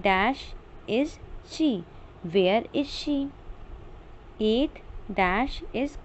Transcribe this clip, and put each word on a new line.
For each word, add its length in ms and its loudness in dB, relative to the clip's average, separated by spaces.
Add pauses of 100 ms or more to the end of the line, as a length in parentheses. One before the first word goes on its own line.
dash 360 4 (420)
is 320 0 (300)
she? 360 2 (520)
Where 360 6
is 180 0
she? 400 0 (1080)
Eight, 400 4 (420)
dash 400 2 (100)
is 320 -2